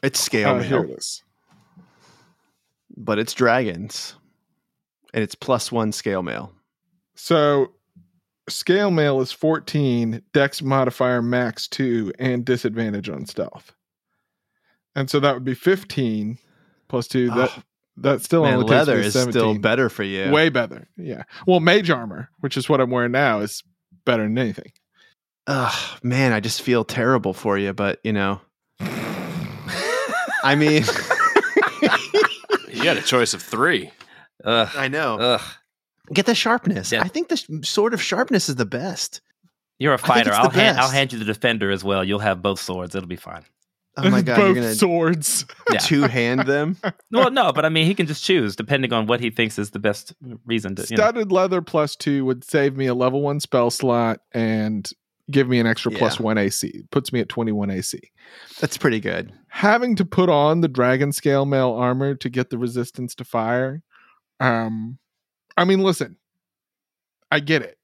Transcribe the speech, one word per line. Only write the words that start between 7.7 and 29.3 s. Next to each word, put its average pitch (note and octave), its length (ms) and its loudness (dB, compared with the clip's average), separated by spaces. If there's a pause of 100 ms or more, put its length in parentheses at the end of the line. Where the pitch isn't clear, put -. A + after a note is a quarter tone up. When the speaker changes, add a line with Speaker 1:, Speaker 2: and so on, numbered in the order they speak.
Speaker 2:
scale G3 420 2
mail D3 300 2
is B2+ 100 -2
fourteen, C3 880 0 (120)
dex C#3 280 2
modifier B2+ 600 0
max A#2+ 460 -2
two, A#2 500 -2
and B2 280 -2
disadvantage A2 640 -2
on D2+ 160 -10
stealth. - 480 -10 (1200)
And C3+ 140 -4
so D3 100 2
that C#3 140 2
would B2+ 120 -6
be B2+ 80 -2
fifteen B2 840 -2 (500)
plus B2 200 -4
two. B2 220 0
That, B2 280 0
Speaker 1:
Oh, - 40 -20 (360)
Speaker 2:
that C3 240 0
still E3 220 2
Speaker 1:
man, C3+ 100 4
Speaker 2:
only B2 140 2
takes A2+ 40 4
Speaker 1:
leather C#3 240 6
Speaker 2:
me G#2 60 2
to G2+ 60 2
Speaker 1:
is G#2 60 0
still B2+ 180 2
Speaker 2:
seventeen. G#2+ 300 2
Speaker 1:
better A#2 280 2
for - 140 -6
you. G2 280 -2
Speaker 2:
Way D3+ 160 4
better. - 400 -2 (100)
Yeah. D#3+ 260 -10 (220)
Well, F3+ 140 6
mage F3 300 4
armor, A#2 400 -4 (100)
which C#3 160 -4
is C3+ 140 -4
what C#3+ 100 4
I'm B2+ 100 2
wearing A#2+ 220 0
now, B2 300 2
is - 220 -8 (420)
better A#2 180 2
than A2 140 0
anything. A#2+ 340 -4 (760)
Speaker 1:
Ugh, - 540 -4
man, B2 300 2
I A2 80 2
just A2+ 220 -4
feel A#2+ 240 2
terrible A#2+ 480 0
for G2 240 -2
you, G2 160 -2
but, G2+ 300 -2
you A2 100 -2
know. G2 260 0 (200)
Speaker 2:
<laughs> - 200 -20
Speaker 1:
I - 1800 -4